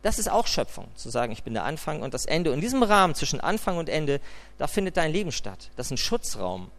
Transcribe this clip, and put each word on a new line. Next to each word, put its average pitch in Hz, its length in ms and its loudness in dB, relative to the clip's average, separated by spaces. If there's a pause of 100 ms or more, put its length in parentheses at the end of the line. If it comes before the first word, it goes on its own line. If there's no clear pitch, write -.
Das - 180 2
ist 208 100 0
auch - 180 4
Schöpfung, - 480 -2
zu - 140 -10
sagen, 117 220 0
„Ich 113 100 -8
bin 113 120 -6
der 101 100 0
Anfang 151 380 -4
und 127 120 -6
das - 120 -4
Ende.“ 160 260 2
Und 123 40 2
in 151 60 0
diesem 247 220 4
Rahmen 202 320 6
zwischen - 240 -2
Anfang 190 380 0
und 165 100 -2
Ende, 139 320 0 (380)
da 147 100 0
findet 190 300 0
dein 160 160 2
Leben 185 180 0
statt. - 460 -6
Das 123 100 -6
ist - 40 -4
ein 123 60 -2
Schutzraum. 92 800 -2